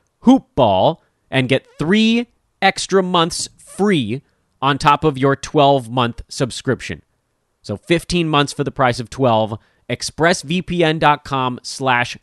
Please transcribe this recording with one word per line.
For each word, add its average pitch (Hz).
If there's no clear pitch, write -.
hoopball 131
and 131
get 131
three 220
extra 190
months 180
free 143
on 139
top 147
of 151
your 135
twelve-month 131
subscription. 117
So 104
fifteen 170
months 143
for 143
the 131
price 123
of 113
twelve. 110
Express 165
V 170
P 175
N 156
dot 147
com 127
slash 123